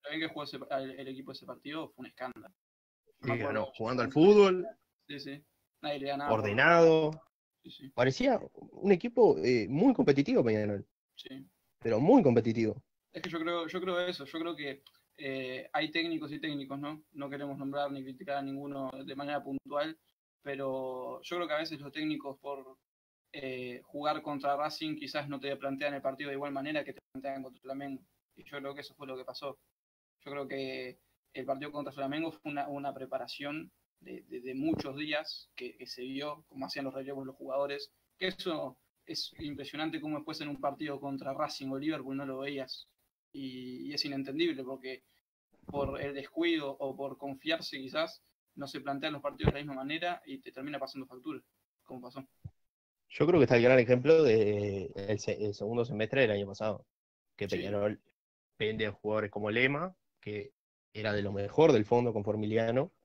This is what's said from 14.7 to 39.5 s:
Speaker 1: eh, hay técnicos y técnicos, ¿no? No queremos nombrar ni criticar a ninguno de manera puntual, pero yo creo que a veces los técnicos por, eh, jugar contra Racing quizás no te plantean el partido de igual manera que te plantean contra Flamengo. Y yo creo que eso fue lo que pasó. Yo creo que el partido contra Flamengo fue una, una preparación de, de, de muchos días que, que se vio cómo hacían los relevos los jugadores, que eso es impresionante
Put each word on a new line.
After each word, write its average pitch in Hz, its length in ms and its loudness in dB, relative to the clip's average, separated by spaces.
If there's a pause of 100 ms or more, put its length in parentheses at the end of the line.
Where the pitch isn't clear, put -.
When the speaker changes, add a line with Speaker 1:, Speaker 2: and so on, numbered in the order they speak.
Speaker 1:
eh, 131 540 -8
hay 151 200 -2
técnicos 165 400 -2
y 151 80 -10
técnicos, 139 400 -6
¿no? 151 320 -10
No 139 180 -10
queremos 139 280 -8
nombrar 139 340 -4
ni 139 120 -8
criticar 135 340 -8
a 139 40 -4
ninguno 139 480 -8 (160)
de 135 100 -10
manera 143 260 -4
puntual, 143 560 -4 (440)
pero 131 800 -6
yo - 160 -8
creo 170 100 -4
que 151 60 -2
a 151 60 0
veces 156 200 -6
los 139 140 -14
técnicos 151 460 -4
por, 135 380 -10 (540)
eh, 127 540 -8
jugar 151 360 -2
contra 143 360 -2
Racing 151 400 -4
quizás 143 320 -6
no 139 100 -8
te 139 160 -4
plantean 139 380 -4
el 139 80 -8
partido 139 280 -4
de 135 60 -4
igual 143 160 -6
manera 143 320 -4
que 139 100 -10
te - 60 -16 (140)
plantean 135 300 -8
contra 127 180 -16
Flamengo. 135 420 -10 (320)
Y - 80 -20
yo 147 140 -12
creo 139 180 -8
que 143 60 -14
eso - 140 -16
fue 143 120 -16
lo 131 80 -10
que 127 80 -12
pasó. 135 340 -10 (680)
Yo 131 60 -12
creo 143 160 -8
que 131 520 -8 (340)
el 131 120 -8
partido 139 260 -6
contra 143 220 -8
Flamengo 143 380 -4
fue - 200 -10
una, 143 160 -4
una 143 260 -6
preparación 135 800 -8 (280)
de, 123 240 -14
de, 123 180 -12
de 127 120 -10
muchos 139 440 -2
días 151 580 -6
que, 123 220 -12
que 127 100 -16
se - 140 -12
vio 143 480 -8
cómo 135 160 -10
hacían 135 200 -8
los 135 80 -6
relevos 135 320 -8
los 131 100 -12
jugadores, 139 560 -6 (260)
que 185 100 -4
eso 156 500 -6 (280)
es - 340 -8
impresionante 151 600 -6